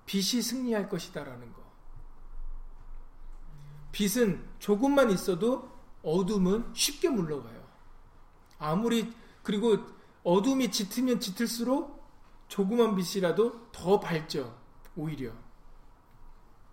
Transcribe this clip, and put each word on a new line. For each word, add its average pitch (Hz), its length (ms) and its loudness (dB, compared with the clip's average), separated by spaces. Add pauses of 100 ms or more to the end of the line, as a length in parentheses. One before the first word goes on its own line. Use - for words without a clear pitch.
빛이 196 380 0
승리할 233 460 -2
것이다라는 139 640 -8
거. - 120 -16 (2250)
빛은 202 540 2 (120)
조금만 262 520 6
있어도 202 640 0 (300)
어둠은 190 720 2
쉽게 - 340 0
물러가요. 143 580 -2 (920)
아무리, 226 560 2 (280)
그리고 208 360 4 (440)
어둠이 240 480 4
짙으면 240 480 0
짙을수록 233 880 -2 (440)
조그만 214 460 4
빛이라도 190 800 2
더 190 260 4
밝죠, 156 640 -4 (340)
오히려. 143 380 -6 (1400)